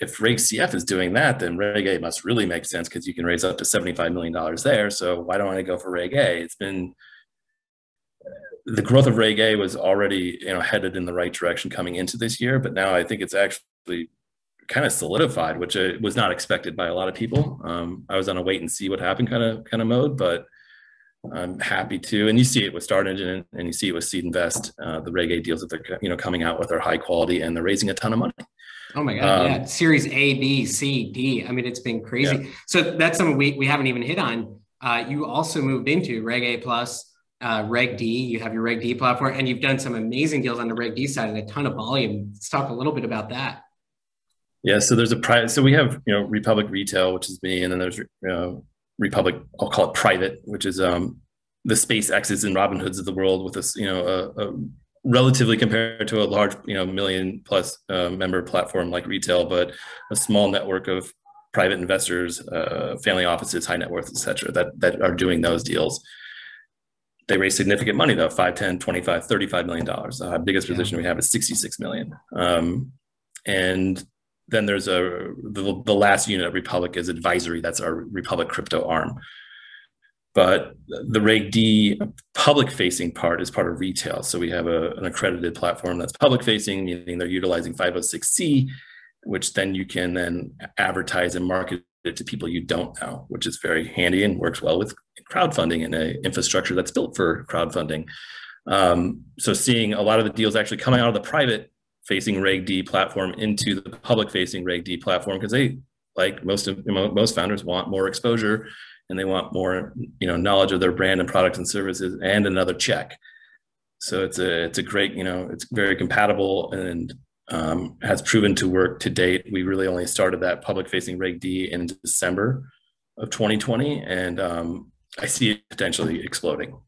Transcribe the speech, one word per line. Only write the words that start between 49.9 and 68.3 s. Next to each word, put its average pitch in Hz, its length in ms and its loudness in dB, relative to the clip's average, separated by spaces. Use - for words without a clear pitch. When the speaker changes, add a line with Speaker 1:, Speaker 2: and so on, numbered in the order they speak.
Speaker 1:
it - 40 -10
Private, 95 520 2
which 101 200 -6
is, 92 140 -4
um, 90 380 0
the 113 100 4
SpaceX's 104 680 2
and 98 140 0
Robinhoods 95 420 0
of 92 60 -6
the 95 80 -4
world 95 320 2
with 95 100 -8
this, 95 220 -4
you 101 100 -2
know, 92 180 0
a, 104 120 -4
a - 40 -8
relatively 127 520 6
compared 113 520 0
to 110 120 2
a 104 40 4
large, 101 320 2
you 104 80 -4
know, 95 100 0
million 95 600 -2
plus, 92 340 0
uh, 90 220 0
member 92 320 -2
platform 87 480 -2
like 87 160 -4
Retail, 90 420 2
but 90 260 2
a 101 60 -2
small 104 340 4
network 95 380 -2
of 92 240 -4
private 95 260 4
investors, 90 720 0
uh, - 560 -4
family 92 200 2
offices, 87 400 0
high 87 120 -2
net 85 160 -6
worth, 87 160 -6
et - 80 -10
cetera, - 340 -4
that, - 300 -2
that 90 200 2
are 90 140 2
doing 87 260 2
those 85 220 2
deals. - 420 -2
They 98 80 2
raise 92 180 2
significant 101 440 2
money 156 160 4
though, 80 160 2